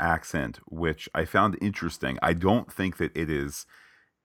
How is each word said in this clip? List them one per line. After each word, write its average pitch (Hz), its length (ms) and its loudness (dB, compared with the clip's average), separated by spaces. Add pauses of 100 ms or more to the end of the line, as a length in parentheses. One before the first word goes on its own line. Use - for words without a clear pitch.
accent, 80 640 0
which 80 480 -4
I 82 100 2
found 101 360 2
interesting. 82 600 -4
I 85 120 4
don't 95 400 2
think 92 240 -2
that 82 200 -2
it 78 140 -2
is 73 360 -4 (580)